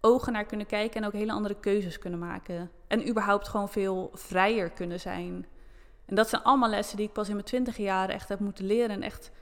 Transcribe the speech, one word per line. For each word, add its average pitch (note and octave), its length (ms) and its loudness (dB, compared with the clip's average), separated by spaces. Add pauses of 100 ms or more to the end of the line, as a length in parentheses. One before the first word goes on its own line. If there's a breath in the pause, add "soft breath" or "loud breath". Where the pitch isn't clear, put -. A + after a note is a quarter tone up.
ogen A#3+ 320 6
naar G#3+ 120 -2
kunnen G#3 200 -6
kijken A3 360 -2
en G#3 60 -2
ook G#3 60 -4
hele G#3+ 180 -2
andere G#3 280 -2
keuzes G3 400 0
kunnen F3 200 -6
maken. E3+ 520 -8 (160)
En A#3 220 2
überhaupt G3+ 380 2
gewoon G3+ 220 -2
veel F#3+ 440 -2
vrijer F#3+ 560 2
kunnen F3 300 -6
zijn. F3+ 460 -8 (600 soft breath)
En G3 100 -4
dat A3 140 6
zijn - 140 0
allemaal B3+ 260 6
lessen G#3 280 -2
die G#3+ 100 0
ik G#3 60 -10
pas G#3 140 -4
in G#3 60 -4
mijn G3+ 120 -4
twintig B3 320 -2
jaren F#3+ 380 0
echt - 140 -10
heb G3 100 -4
moeten G3 260 -4
leren. A3+ 240 4
En G3 120 -4
echt, - 300 -10 (100)